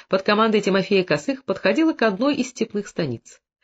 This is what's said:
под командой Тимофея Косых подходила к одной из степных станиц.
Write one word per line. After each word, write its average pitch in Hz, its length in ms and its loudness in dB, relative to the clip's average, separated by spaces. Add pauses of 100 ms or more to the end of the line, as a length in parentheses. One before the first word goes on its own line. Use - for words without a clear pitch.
(100)
под 190 100 2
командой 214 400 2
Тимофея 190 440 2
Косых 185 380 -2
подходила 226 520 0
к - 80 -2
одной 226 320 0
из - 160 -4
степных 208 360 -6
станиц. - 540 -8 (240)